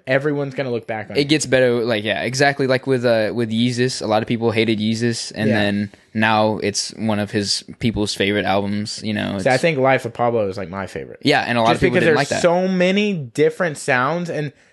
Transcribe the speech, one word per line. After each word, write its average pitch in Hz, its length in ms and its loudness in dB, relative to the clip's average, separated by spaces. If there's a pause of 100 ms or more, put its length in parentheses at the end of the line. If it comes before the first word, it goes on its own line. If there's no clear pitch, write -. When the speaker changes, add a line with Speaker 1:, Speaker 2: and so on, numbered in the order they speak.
Speaker 1:
everyone's 139 480 0
gonna 135 160 -4
look 117 160 -4
back 107 240 -8
on 104 80 -4
Speaker 2:
It 143 40 4
Speaker 1:
it. - 40 0
Speaker 2:
gets 143 220 0
better, 123 360 4
like, 110 200 0
yeah, 98 180 -2
exactly 135 460 0
like 127 180 0
with, 131 180 0
uh, 113 300 2
with 117 160 -2
Yeezus. 120 540 0
A - 20 -4
lot 107 160 2
of 113 60 -2
people 117 240 0
hated 110 260 2
Yeezus, 113 560 -2
and 110 160 0
Speaker 1:
Yeah. 110 100 2
Speaker 2:
then 101 320 0 (220)
now 107 480 2
it's - 360 -4
one 107 200 -2
of 104 140 -4
his 101 320 -2 (160)
people's 104 340 -2
favorite 101 320 0
albums, 101 580 -2
you 107 120 -4
know, 98 240 -4
Speaker 1:
See, 95 100 0
I 127 60 4
Speaker 2:
it's 131 80 -2
Speaker 1:
think 165 160 0
Life 131 260 2
of 120 80 -8
Pablo 117 360 0
is, 92 60 -8
like, 95 140 -10
my 95 160 -6
favorite. 67 380 -12
Speaker 2:
Yeah, 139 240 2
and 120 100 0
a 117 40 2
lot 113 80 4
Speaker 1:
Just 120 80 2
Speaker 2:
of - 40 -10
people 127 140 2
Speaker 1:
because - 100 2
Speaker 2:
didn't 156 120 4
Speaker 1:
there's - 0 -
Speaker 2:
like 143 120 2
that. - 140 0
Speaker 1:
so 180 240 4
many 190 480 2
different 151 640 0
sounds, 147 500 0
and, 151 240 -6 (200)